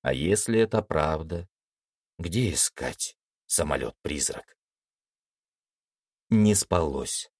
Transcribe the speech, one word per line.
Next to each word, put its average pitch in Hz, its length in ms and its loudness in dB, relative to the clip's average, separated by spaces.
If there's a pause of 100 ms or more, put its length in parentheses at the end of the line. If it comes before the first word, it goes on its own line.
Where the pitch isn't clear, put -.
А 65 100 -2
если 98 460 0
это 110 240 2
правда, 80 680 -2 (680)
где 90 340 -2
искать - 640 -4 (300)
самолёт-призрак? - 1080 -4 (1700)
Не 107 240 6
спалось. 78 840 -2